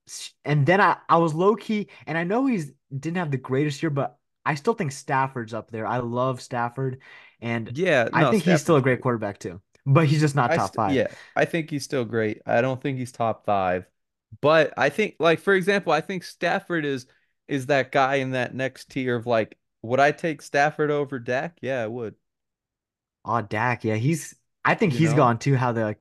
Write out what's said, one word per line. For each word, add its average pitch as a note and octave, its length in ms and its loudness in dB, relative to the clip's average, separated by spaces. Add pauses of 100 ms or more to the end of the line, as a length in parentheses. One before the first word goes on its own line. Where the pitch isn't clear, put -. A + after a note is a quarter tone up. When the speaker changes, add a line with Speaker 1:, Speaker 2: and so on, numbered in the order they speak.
Speaker 1:
S-, - 260 -16 (120)
and D3 220 2
then F3+ 140 4
I, F3 160 4 (120)
I E3 100 6
was E3+ 160 2
low-key, G3+ 540 0 (180)
and D#3 120 -4
I E3+ 60 -2
know A3 220 0
he's F3+ 260 -2 (240)
didn't E3 220 -6
have E3 120 -2
the C#3 60 -2
greatest C#3 460 -2
year, E3 80 -2
but C#3 280 -4 (280)
I C#3+ 80 0
still F#3 200 -2
think D#3+ 180 -4
Stafford's C3 640 -2
up G#2+ 160 -8
there. A2 160 -6
I A2+ 120 -2
love B2 420 -2
Stafford, B2+ 600 -6 (400)
and A#2 340 -6
Speaker 2:
Yeah, C#3+ 380 2
Speaker 1:
I C3+ 120 4
Speaker 2:
no, C3+ 80 2
Speaker 1:
think G3+ 120 2
he's E3+ 180 2
still E3+ 140 4
a C#3 40 6
Speaker 2:
Stafford's - 20 0
Speaker 1:
great B2+ 180 2
Speaker 2:
great. - 20 -16
Speaker 1:
quarterback A2 360 -4
too. F#2 220 -12 (260)
But D3 200 6
he's D3 140 2
just D3 160 2
not B2+ 160 2
Speaker 2:
I - 20 2
Speaker 1:
top G#2 200 0
Speaker 2:
st-, - 20 -6
Speaker 1:
five. A2 220 2
Speaker 2:
yeah, G#2+ 100 0 (280)
I D3 80 2
think D#3 260 -4
he's C#3+ 140 -6
still C3 200 -4
great. A2 420 -4
I A2+ 140 2
don't B2+ 200 0
think C3+ 180 -4
he's B2 140 -10
top A2+ 320 -4
five. F#2 420 0 (540)
But D3+ 360 4
I B2+ 140 2
think, G#3+ 280 -4
like, D#3+ 220 2
for G3 140 2
example, F#3+ 380 0
I D3+ 80 2
think F#3 240 -8
Stafford F3 600 -4
is, C3+ 220 -4 (420)
is C3+ 180 -4
that C#3 260 0
guy C#3 240 2
in C3 160 -2
that B2+ 220 -2
next C3 360 -8
tier B2+ 260 -2
of, A2+ 100 -6
like, A2+ 320 0 (240)
would B2 180 0
I D3 120 6
take D3+ 300 -6
Stafford D3 480 0
over C#3+ 280 -4
Dak? B2+ 440 -6
Yeah, B2+ 200 -4
I A2 40 -4
would. A2+ 280 -8 (1120)
Speaker 1:
Oh, A2+ 180 -2
Dak, A2+ 420 -2
yeah, A2 120 0
he's, C#3+ 380 -4 (300)
I D3+ 100 4
think E3+ 180 0
Speaker 2:
You B2 100 -2
Speaker 1:
he's D#3 100 4
Speaker 2:
know? - 20 2
Speaker 1:
gone B2 240 6
too, C#3 180 2
how B2 160 0
the A2 280 -2